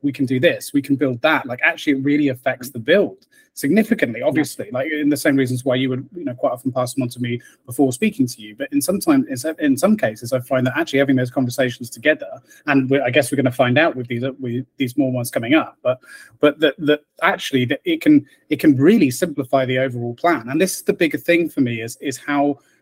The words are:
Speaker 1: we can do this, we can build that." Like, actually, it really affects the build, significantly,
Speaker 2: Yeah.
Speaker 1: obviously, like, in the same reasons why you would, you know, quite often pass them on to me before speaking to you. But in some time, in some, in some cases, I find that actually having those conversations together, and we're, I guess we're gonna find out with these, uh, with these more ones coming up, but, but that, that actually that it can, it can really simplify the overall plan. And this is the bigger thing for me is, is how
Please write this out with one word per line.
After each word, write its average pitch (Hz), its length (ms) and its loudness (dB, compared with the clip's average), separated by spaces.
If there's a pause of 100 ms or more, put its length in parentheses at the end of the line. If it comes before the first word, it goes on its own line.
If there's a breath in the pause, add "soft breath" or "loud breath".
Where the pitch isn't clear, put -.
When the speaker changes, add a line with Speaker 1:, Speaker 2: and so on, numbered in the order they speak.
Speaker 1:
we 139 100 0
can 135 120 -2
do 127 140 0
this, 139 320 0
we 139 100 0
can 139 140 0
build 127 280 0
that." 156 220 2
Like, 123 160 -10
actually, 156 360 0
it 135 80 -2
really 143 240 2
affects 123 400 -4
the 120 100 -12
build, 160 460 2 (320 soft breath)
significantly, 143 600 0
Speaker 2:
Yeah. 127 80 -2
Speaker 1:
obviously, 139 440 -2
like, 139 200 -4
in 151 180 0
the 143 80 2
same 143 180 2
reasons 127 300 0
why 127 100 2
you 131 140 0
would, 127 260 -6
you 175 80 -12
know, 127 120 -6
quite 127 160 -2
often 123 200 -6
pass 127 220 -2
them 135 80 -4
on 120 80 -2
to 120 100 -14
me 120 220 -4 (240 loud breath)
before 131 260 0
speaking 170 360 -2
to - 120 -12
you. 107 160 -16
But 139 160 -10
in 143 100 0
some 185 180 -2
time, 135 320 2
in - 40 -8
some, 156 220 -6
in 139 180 2
some 214 220 2
cases, 117 340 -4
I 131 100 0
find 127 260 -2
that 127 100 -4
actually 151 220 0
having 139 160 2
those 127 160 0
conversations 123 580 -2
together, 147 400 -2 (380 soft breath)
and 135 200 4
we're, 135 160 2
I 123 60 0
guess 127 220 2
we're 127 60 -4
gonna 120 140 2
find 123 280 2
out 160 160 2
with 123 120 -8
these, 120 160 -6
uh, 131 160 -4
with 123 280 -6 (100)
these 123 180 -4
more 131 160 2
ones 123 200 -4
coming 123 240 0
up, - 260 -2
but, 127 180 0 (400 loud breath)
but 147 200 2
that, 147 160 2 (100)
that 147 160 2 (220)
actually 135 420 0
that 120 180 -4
it 165 160 -2
can, 151 280 4 (220 soft breath)
it 151 100 -2
can 147 180 4
really 165 320 6
simplify 135 560 -2
the 127 140 0
overall 120 340 -4
plan. 160 360 -2
And 151 120 0
this 190 140 0
is - 80 -12
the 185 100 0
bigger 165 240 0
thing 170 320 0
for 143 120 -2
me 117 200 -2
is, 117 180 -8
is 143 180 -6
how 143 420 -2 (220 soft breath)